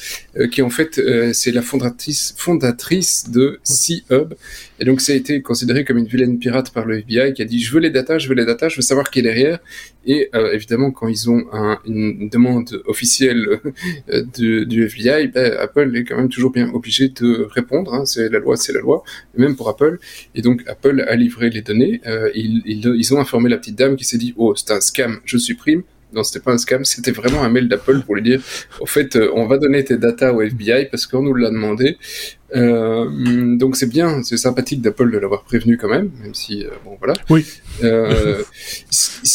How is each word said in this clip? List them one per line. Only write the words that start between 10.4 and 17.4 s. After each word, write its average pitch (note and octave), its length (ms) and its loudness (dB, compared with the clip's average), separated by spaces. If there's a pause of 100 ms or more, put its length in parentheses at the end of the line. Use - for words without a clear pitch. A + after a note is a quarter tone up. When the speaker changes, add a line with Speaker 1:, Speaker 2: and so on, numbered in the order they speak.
Speaker 1:
évidemment, A#2 380 0
quand B2 160 -6
ils A2+ 240 -2
ont A#2 220 2
un, G#2+ 340 -2
une, G#2+ 360 -4
une G#2 80 -6
demande A#2+ 560 2
officielle, A2+ 760 0 (240)
<laughs> E3 280 -8
euh, - 120 0 (120)
de, A2+ 280 0
du A2+ 240 0
F G#2 80 -12
B - 60 -14
I, C#3+ 260 2
ben, B2 320 0
Apple B2+ 340 0
est A#2+ 100 -2
quand A#2+ 120 -6
même B2+ 140 0
toujours B2 100 -6 (100)
bien A#2+ 220 0
obligé B2 380 0
de A#2+ 400 0